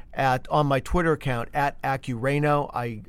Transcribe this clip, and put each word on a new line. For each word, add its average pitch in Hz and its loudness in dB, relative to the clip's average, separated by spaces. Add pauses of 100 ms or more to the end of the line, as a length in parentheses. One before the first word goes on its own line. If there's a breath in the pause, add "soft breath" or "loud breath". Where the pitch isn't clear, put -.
(140)
at, 131 2
on 151 4
my 135 2
Twitter 165 2
account, 127 -2
at 143 -2
Accurano. 139 0
I, 117 -6